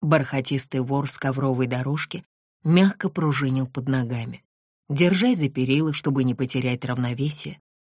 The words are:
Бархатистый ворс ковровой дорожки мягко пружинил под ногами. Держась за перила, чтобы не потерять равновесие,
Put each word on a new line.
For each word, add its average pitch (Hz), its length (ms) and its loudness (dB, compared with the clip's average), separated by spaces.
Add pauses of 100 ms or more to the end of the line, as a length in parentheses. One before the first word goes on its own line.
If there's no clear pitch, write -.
Бархатистый 139 800 0
ворс 139 360 -2
ковровой 131 500 0
дорожки 139 580 -4 (400)
мягко 185 420 4
пружинил 135 580 0
под 131 220 -8
ногами. 120 560 -4 (460)
Держась 185 480 2
за 147 100 0
перила, 143 460 0
чтобы 139 320 0
не 123 100 2
потерять 127 480 -2
равновесие, 127 760 -4 (300)